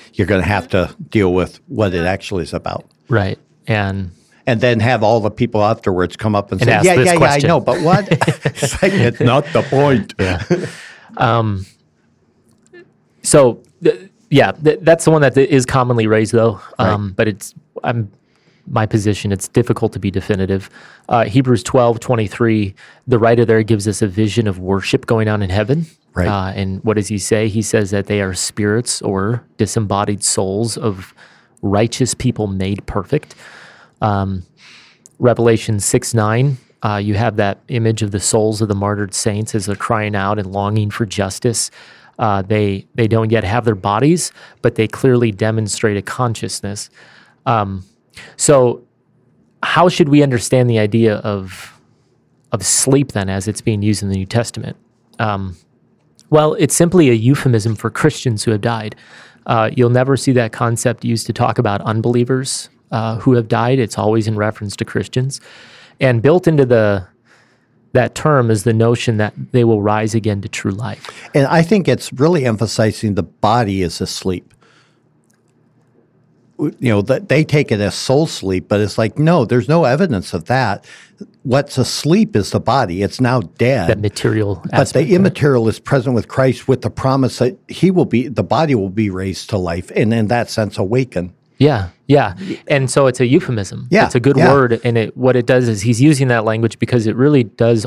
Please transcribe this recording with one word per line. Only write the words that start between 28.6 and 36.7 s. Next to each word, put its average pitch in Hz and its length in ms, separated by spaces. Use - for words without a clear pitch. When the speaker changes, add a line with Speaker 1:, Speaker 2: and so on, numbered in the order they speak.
Speaker 2:
or 107 420
disembodied 104 640
souls 104 540
of 95 360
righteous 107 520
people 120 340
made 95 380
perfect. - 500
Um, 98 420
Revelation 113 600
six - 320
nine, 117 440